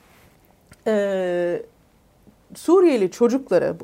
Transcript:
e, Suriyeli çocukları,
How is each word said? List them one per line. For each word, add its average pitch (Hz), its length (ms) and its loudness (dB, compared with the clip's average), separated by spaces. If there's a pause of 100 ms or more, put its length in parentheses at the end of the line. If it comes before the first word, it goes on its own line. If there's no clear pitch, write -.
(880)
e, 185 760 -2 (920)
Suriyeli 302 560 2
çocukları, 220 720 0